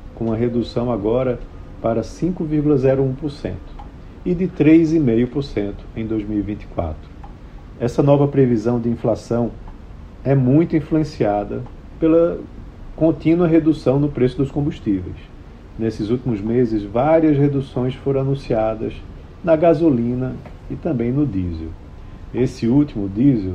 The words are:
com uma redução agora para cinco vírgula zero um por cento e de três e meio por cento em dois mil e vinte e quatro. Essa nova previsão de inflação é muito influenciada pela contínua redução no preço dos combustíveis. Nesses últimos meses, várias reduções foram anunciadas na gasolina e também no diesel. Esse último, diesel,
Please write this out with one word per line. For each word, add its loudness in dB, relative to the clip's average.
com -6
uma -2
redução -2
agora 0
para 0
cinco -4
vírgula 2
zero 4
um 0
por -6
cento -10
e 0
de 0
três 6
e 4
meio 4
por -2
cento -6
em -6
dois -4
mil -2
e 0
vinte -6
e -18
quatro. -6
Essa 0
nova 6
previsão 2
de -2
inflação -2
é 2
muito 4
influenciada -2
pela 4
contínua 2
redução 4
no 2
preço 0
dos 0
combustíveis. -4
Nesses -2
últimos -2
meses, 0
várias 4
reduções 0
foram -2
anunciadas -2
na 4
gasolina 2
e -8
também -2
no 2
diesel. -4
Esse 0
último, 2
diesel, 2